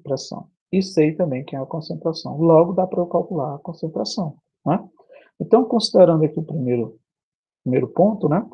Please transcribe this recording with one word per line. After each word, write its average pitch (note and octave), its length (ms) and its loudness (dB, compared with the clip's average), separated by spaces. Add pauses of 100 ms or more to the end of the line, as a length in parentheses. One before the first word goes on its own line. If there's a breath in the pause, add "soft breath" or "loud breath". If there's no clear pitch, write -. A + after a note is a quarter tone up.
pressão. - 460 -10 (240)
E F#3+ 100 2
sei D#3 320 0
também D3 300 -4
quem C#3 120 -10
é C3+ 60 -6
a - 40 -10
concentração. D#3+ 720 -8
Logo, E3 340 6
dá F#3 160 0
pra F#3+ 100 -8
eu F3 80 0
calcular E3 480 -4
a C#3 60 -12
concentração, D#3+ 760 -8 (300)
né? E3+ 180 0 (540 soft breath)
Então, A3 260 4
considerando F3+ 600 4
aqui D3 160 -2
o - 20 -4
primeiro, B2 560 -4 (640)
primeiro B2+ 240 0
ponto, G3+ 420 2
né? E3 240 0